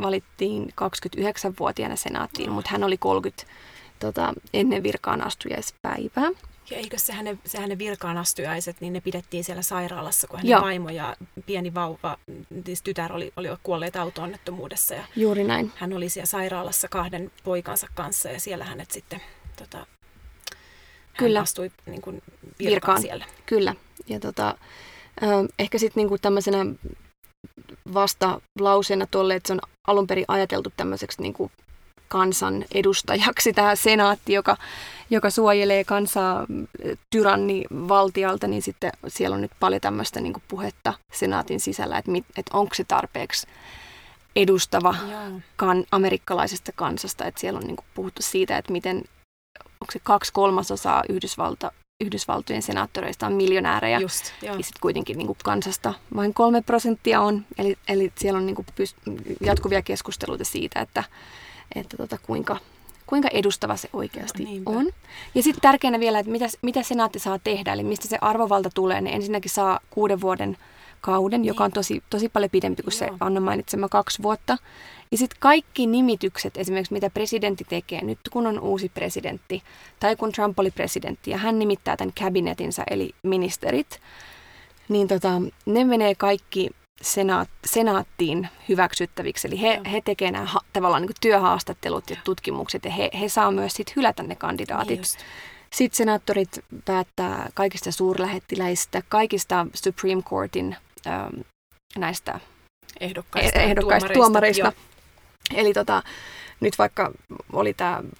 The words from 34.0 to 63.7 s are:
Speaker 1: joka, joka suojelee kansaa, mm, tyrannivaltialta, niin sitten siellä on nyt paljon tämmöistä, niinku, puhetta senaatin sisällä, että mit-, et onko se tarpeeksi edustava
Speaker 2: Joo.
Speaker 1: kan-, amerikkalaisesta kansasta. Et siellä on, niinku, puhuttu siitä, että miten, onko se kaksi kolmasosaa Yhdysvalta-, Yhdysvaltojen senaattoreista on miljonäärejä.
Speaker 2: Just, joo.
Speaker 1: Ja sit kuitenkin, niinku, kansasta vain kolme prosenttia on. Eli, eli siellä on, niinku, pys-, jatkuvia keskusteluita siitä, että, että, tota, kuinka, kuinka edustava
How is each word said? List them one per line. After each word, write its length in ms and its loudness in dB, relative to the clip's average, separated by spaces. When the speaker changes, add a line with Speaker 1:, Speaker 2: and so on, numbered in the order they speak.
Speaker 1:
joka, 240 4
joka 200 4
suojelee 540 6
kansaa, 640 0
mm, 180 -6
tyrannivaltialta, 1400 2
niin 160 -2
sitten 300 -4
siellä 260 -2
on 60 -2
nyt 100 -4
paljon 200 4
tämmöistä, 400 -4
niinku, 280 -6
puhetta 460 -6
senaatin 480 -2
sisällä, 380 -4
että 120 -6
mit-, 160 -2
et 160 -8
onko 220 0
se 100 -2
tarpeeksi 600 -2
edustava 580 4
Speaker 2:
Joo. 300 -10
Speaker 1:
kan-, 360 2
amerikkalaisesta 840 0
kansasta. 500 -4
Et 140 -8
siellä 200 -6
on, 80 -8
niinku, 180 -10
puhuttu 280 -8
siitä, 360 0
että 140 -4
miten, 240 -2
onko 120 -14
se 100 -10
kaksi 300 2
kolmasosaa 760 2
Yhdysvalta-, 640 -4
Yhdysvaltojen 580 -4
senaattoreista 640 -4
on 60 0
miljonäärejä. 640 2
Speaker 2:
Just, 260 -2
joo. 140 -6
Speaker 1:
Ja 80 -6
sit 160 -12
kuitenkin, 380 -2
niinku, 260 -4
kansasta 500 -2
vain 180 0
kolme 280 6
prosenttia 580 2
on. 260 0
Eli, 180 0
eli 300 0
siellä 200 0
on, 80 0
niinku, 180 -4
pys-, 160 -2
jatkuvia 420 2
keskusteluita 600 -6
siitä, 360 -4
että, 240 -4
että, 220 -12
tota, 260 -8
kuinka, 340 -4
kuinka 260 2
edustava 440 0